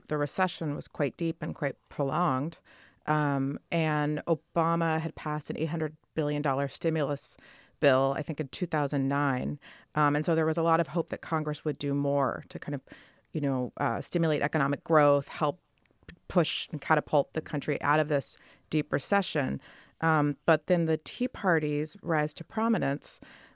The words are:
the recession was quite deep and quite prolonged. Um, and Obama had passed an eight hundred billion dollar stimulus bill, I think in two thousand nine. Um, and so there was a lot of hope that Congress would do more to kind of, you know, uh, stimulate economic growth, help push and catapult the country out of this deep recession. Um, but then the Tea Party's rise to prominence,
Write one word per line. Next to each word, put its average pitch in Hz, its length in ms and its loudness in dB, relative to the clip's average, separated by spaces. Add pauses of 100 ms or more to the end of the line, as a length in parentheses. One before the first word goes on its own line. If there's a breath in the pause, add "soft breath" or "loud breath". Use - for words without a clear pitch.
the 156 100 -2
recession 151 580 -2
was 147 120 -8
quite - 280 -2
deep 165 280 -4
and 160 100 -4
quite 135 220 -4 (140)
prolonged. 147 680 -2 (480 soft breath)
Um, 143 540 0 (120)
and 151 560 0
Obama 165 720 0
had 156 140 -4
passed 151 380 -6
an - 80 -6
eight 160 100 -2
hundred 156 260 -4 (200)
billion 147 260 0
dollar 139 280 0
stimulus 156 680 -2 (420 loud breath)
bill, 135 380 6
I - 60 -4
think - 160 -6
in 139 80 -4
two - 180 -6
thousand 143 420 0
nine. 139 520 0 (340 loud breath)
Um, 147 220 2
and 151 100 0
so 170 80 2
there 160 140 2
was 160 100 0
a 160 60 0
lot 165 160 4
of 165 80 -2
hope 165 220 -4
that - 120 -6
Congress 151 420 -4
would 147 140 -2
do 143 160 -2
more 143 560 0
to - 80 -12
kind - 160 -8
of, 135 80 -6 (500 loud breath)
you 156 100 -4
know, 131 360 0
uh, 117 240 -2
stimulate 165 400 0
economic 143 420 0
growth, 147 440 4
help - 320 -2 (720)
push - 420 0
and 147 100 -6
catapult 151 520 2
the 156 80 -4
country - 420 -4
out 151 160 4
of 151 80 2
this 143 300 -2 (340 soft breath)
deep 151 200 -2
recession. 143 720 0 (400 loud breath)
Um, 151 340 2 (100)
but 156 220 4
then 170 180 2
the 160 120 2
Tea - 320 -6
Party's 156 720 0
rise 156 320 0
to - 100 -12
prominence, 180 760 -2 (340 loud breath)